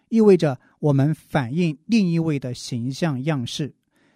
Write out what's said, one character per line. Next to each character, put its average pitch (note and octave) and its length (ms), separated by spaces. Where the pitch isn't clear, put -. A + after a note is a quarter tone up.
意 A3+ 140
味 G3+ 160
着 D3+ 200
我 D3 140
们 C#3 200
反 C3 400
映 D#3+ 240
另 G3+ 220
一 E3 80
位 D#3+ 220
的 B2+ 140
形 A#2+ 360
象 C3+ 360
样 C#3+ 200
式。 C3 300